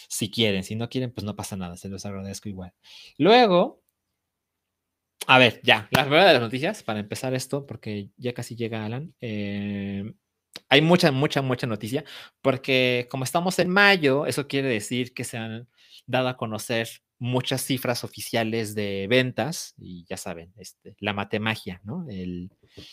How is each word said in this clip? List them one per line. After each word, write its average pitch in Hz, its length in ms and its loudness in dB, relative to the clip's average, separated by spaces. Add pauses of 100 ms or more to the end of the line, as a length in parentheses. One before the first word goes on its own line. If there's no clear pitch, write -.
Si - 200 -4
quieren, 101 340 2
si 110 120 -8
no 113 140 -4
quieren, 127 220 -4
pues 107 120 -8
no 101 120 -6
pasa 107 200 -8
nada, 90 220 -8
se 98 120 -12
los 98 160 -12
agradezco 98 440 -10
igual. 92 240 -12 (440)
Luego, 208 640 6 (1400)
a 131 140 8
ver, 123 240 6
ya, 110 260 4
la 131 120 4
primera 147 260 6
de 170 60 10
las 131 80 6
noticias, 131 420 -2
para 107 160 -4
empezar 113 340 -4
esto, 139 320 -4
porque 104 520 -10
ya 123 160 -6
casi 120 240 -10
llega 113 280 -6
Alan. 135 360 -8
Eh, 101 920 -6 (540)
hay 139 140 6
mucha, 170 300 4
mucha, 139 300 0
mucha 131 240 -2
noticia, 117 380 -4 (380)
porque 127 680 2
como 131 140 -4
estamos 175 340 -2
en 180 120 2
mayo, 180 580 6
eso 139 200 -2
quiere 139 200 -2
decir 120 460 -2
que 127 100 -8
se 120 140 -8
han 113 300 -10 (380)
dado 127 220 2
a 127 100 -4
conocer 113 520 -4 (280)
muchas 123 460 -2
cifras 120 400 -2
oficiales 110 720 -4
de 98 340 -4
ventas, 127 680 0
y 90 280 -16
ya 95 120 -10
saben, 87 400 -12
este, - 420 -20
la 101 140 -2
matemagia, 104 720 -4
¿no? 165 240 -10
El, 90 420 -8 (420)